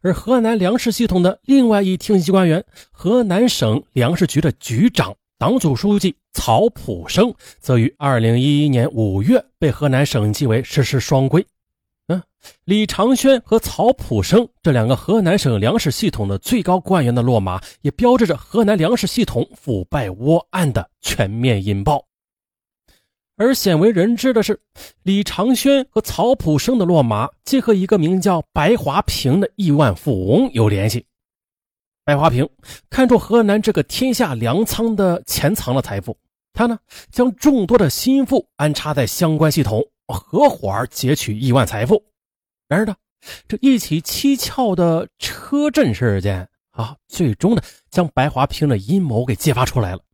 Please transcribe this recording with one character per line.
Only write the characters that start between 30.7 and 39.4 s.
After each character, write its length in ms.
系。 160
白 100
华 140
平 180
看 160
中 100
河 240
南 180
这 140
个 100
天 300
下 220
粮 280
仓 320
的 300
潜 300
藏 180
的 80
财 180
富， 160
他 140
呢， 100
将 260
众 300
多 140
的 100
心 340
腹 240
安 140
插 220
在 140
相 280
关 160